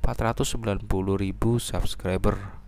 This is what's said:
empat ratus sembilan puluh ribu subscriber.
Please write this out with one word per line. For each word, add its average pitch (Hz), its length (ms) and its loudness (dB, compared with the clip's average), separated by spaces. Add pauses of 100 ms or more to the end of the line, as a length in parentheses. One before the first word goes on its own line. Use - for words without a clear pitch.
empat 120 240 2
ratus 123 320 0
sembilan 104 320 -2
puluh 98 320 2
ribu 113 400 0
subscriber. - 720 0 (340)